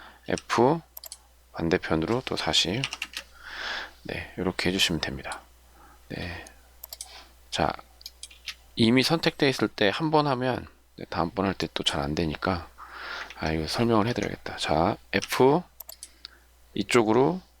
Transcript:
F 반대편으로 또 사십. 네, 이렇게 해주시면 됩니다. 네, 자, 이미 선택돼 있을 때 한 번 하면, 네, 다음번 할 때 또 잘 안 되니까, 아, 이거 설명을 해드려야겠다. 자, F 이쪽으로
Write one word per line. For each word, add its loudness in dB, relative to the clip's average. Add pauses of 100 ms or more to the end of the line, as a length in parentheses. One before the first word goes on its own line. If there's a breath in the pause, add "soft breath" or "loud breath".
(280 loud breath)
F 2 (720)
반대편으로 0
또 -4
사십. 0 (1200 loud breath)
네, -8
이렇게 0
해주시면 2
됩니다. -8 (680 soft breath)
네, -10 (1040 loud breath)
자, 0 (1040)
이미 6
선택돼 2
있을 2
때 2
한 0
번 4
하면, -2 (300)
네, -12
다음번 0
할 0
때 -4
또 -6
잘 -2
안 -2
되니까, -2 (680 loud breath)
아, -2
이거 0
설명을 2
해드려야겠다. -4
자, 2 (160)
F 4 (1120 loud breath)
이쪽으로 2 (200)